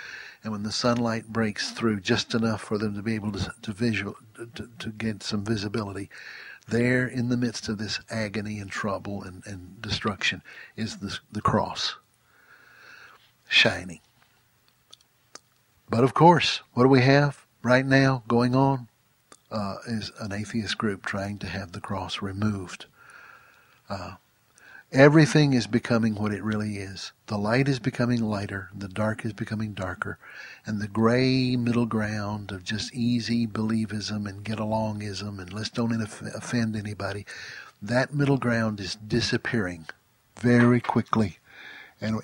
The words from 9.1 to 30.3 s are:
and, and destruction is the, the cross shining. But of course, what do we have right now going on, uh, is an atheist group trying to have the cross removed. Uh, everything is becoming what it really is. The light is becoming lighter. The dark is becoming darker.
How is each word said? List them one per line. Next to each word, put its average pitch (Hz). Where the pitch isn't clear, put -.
and, 92
and 92
destruction 98
is 110
the, 95
the 104
cross -
shining. 90
But 120
of 127
course, 165
what 120
do 131
we 131
have 139
right 127
now 135
going 120
on, 131
uh, 101
is 107
an 107
atheist 104
group 98
trying 101
to 98
have 87
the 98
cross 95
removed. 98
Uh, 92
everything 147
is 117
becoming 113
what 104
it 98
really 107
is. 95
The 107
light 117
is 131
becoming 120
lighter. 98
The 98
dark 107
is 110
becoming 107
darker. 95